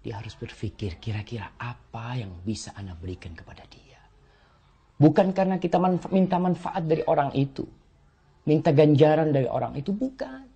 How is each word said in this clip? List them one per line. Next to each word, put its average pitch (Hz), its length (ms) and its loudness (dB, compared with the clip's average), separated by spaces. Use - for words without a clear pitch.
dia 110 160 -10
harus 104 160 -14
berpikir, 104 640 -10
"Kira-kira 104 640 -10
apa 120 560 -12
yang 98 240 -10
bisa 104 320 -8
ana 95 240 -12
berikan 87 400 -12
kepada - 320 -20
dia?" - 320 -20
Bukan 185 400 6
karena 190 240 0
kita 175 160 0
manfa-, 180 320 0
minta 185 320 2
manfaat 180 480 -2
dari 156 160 0
orang 151 320 2
itu, 139 240 -2
minta 156 240 4
ganjaran 151 560 6
dari 135 160 2
orang 123 320 -4
itu, 190 160 -4
bukan. 262 640 -8